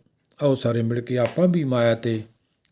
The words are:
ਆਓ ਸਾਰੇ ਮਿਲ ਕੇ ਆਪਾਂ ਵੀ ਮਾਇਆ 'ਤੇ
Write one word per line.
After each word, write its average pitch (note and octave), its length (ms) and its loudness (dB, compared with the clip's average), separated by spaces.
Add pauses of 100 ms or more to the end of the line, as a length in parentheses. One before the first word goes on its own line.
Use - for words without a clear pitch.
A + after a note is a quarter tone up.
(440)
ਆਓ C#3 120 2
ਸਾਰੇ A#2 260 -2
ਮਿਲ A#2 200 -2
ਕੇ B2 160 -4
ਆਪਾਂ C#3 300 2
ਵੀ E3+ 160 0
ਮਾਇਆ A#2+ 320 2
'ਤੇ A2+ 260 -2 (500)